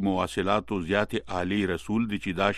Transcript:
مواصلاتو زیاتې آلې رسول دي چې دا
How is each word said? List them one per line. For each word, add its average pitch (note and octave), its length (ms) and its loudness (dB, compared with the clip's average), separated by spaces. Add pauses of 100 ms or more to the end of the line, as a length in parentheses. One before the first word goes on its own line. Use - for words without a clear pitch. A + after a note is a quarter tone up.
مواصلاتو F#2+ 800 0
زیاتې G#2 340 0 (220)
آلې F#2 320 0
رسول G#2+ 400 0
دي G2 80 -2
چې F#2 180 -4
دا G2 180 4